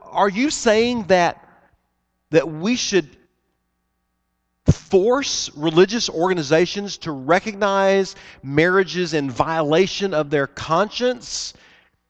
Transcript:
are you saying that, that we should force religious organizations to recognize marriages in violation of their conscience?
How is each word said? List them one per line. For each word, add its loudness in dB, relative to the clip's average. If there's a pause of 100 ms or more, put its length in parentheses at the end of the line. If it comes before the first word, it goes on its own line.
are 0
you -2
saying 0
that, 2 (840)
that 2
we -4
should -2 (1500)
force 0
religious 2
organizations -2
to -8
recognize 0 (260)
marriages 0
in -2
violation 0
of -2
their 0
conscience? -4 (560)